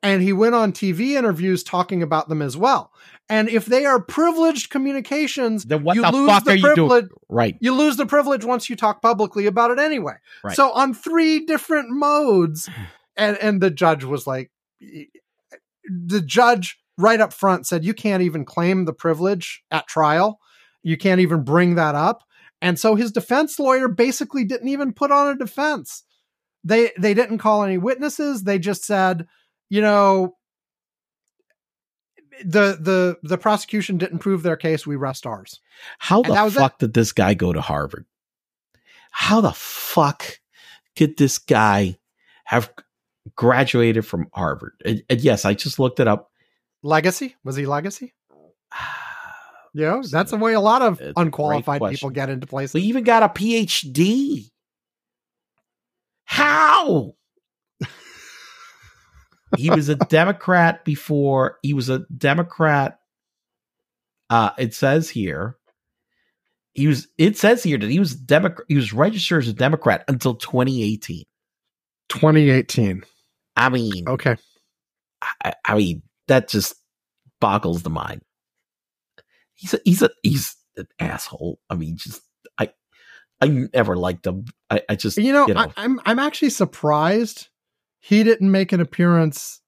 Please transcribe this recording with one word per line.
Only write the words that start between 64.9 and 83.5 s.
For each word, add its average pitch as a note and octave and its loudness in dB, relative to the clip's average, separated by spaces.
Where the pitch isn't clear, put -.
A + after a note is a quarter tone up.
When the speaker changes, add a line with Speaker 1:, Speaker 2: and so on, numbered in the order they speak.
Speaker 2:
here, F#2+ -6
he C#3 0
was. D3 0
It G3+ 2
says A#3+ 4
here D3 0
that G#2 -4
he D3+ 2
was D#3+ 0
Democrat. D#3+ 0
He D#3 2
was A#2+ 0
registered E3 0
as A#2 -2
a A2 -4
Democrat C3 0
until B2+ -2
twenty B2+ -2
eighteen. G#2 -6
Speaker 1:
Twenty D#3 4
eighteen. G#2+ 0
Speaker 2:
I B2 2
mean, A2 -4
Speaker 1:
Okay. B2+ -2
Speaker 2:
I, - -6
I G#2+ -2
mean, F2+ 0
that C3 2
just - -4
boggles G2 -2
the E2+ -8
mind. - -8
He's - -10
a, - -2
he's F#3+ 4
a, - 4
he's - -2
an - -14
asshole. - -8
I F2+ -6
mean, D#2+ -6
just, - -16
I, - -4
I C3+ 4